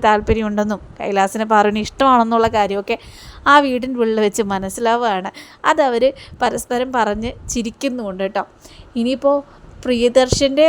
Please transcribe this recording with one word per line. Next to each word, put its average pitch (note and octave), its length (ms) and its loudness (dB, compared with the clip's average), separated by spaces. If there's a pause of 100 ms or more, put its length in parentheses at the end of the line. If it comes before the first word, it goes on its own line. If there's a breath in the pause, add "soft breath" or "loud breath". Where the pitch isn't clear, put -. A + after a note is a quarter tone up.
താല്പര്യമുണ്ടെന്നും G#3+ 760 0 (180)
കൈലാസിന് G3+ 460 -2
പാറുവിന് G#3+ 420 2
ഇഷ്ടമാണെന്നുള്ള A#3 600 2
കാര്യമൊക്കെ G#3 500 -2 (500 loud breath)
ആ C#4+ 120 6
വീടിൻ്റെ B3+ 400 -2
ഉള്ളിൽ A3 220 0
വെച്ച് G#3 220 0
മനസ്സിലാവുകയാണ്. G3 880 -2 (340 loud breath)
അതവർ C4+ 400 2 (340 loud breath)
പരസ്പരം B3 540 -4
പറഞ്ഞ് A3 380 -2 (180)
ചിരിക്കുന്നുമുണ്ട് A3 760 -6
കേട്ടോ. G3 200 -4 (520 loud breath)
ഇനിയിപ്പോൾ C4+ 420 0 (480 loud breath)
പ്രിയദർശൻ്റെ B3+ 840 2